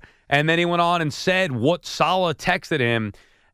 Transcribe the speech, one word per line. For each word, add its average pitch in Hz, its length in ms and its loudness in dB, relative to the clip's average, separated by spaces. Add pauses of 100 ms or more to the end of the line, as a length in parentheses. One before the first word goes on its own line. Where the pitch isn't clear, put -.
(280)
And 147 200 2
then 165 120 2
he 175 40 2
went 170 160 0
on 170 220 2
and 147 100 -2
said 185 380 -2
what 131 340 -2
Saleh 170 520 0
texted 180 420 -2
him. 117 340 0 (420)